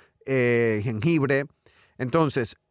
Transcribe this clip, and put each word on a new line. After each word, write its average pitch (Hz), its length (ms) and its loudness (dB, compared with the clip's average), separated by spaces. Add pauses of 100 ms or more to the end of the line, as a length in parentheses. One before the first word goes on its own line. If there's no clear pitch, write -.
(240)
eh, 120 600 0
jengibre. 135 600 0 (540)
Entonces, 131 580 -2 (140)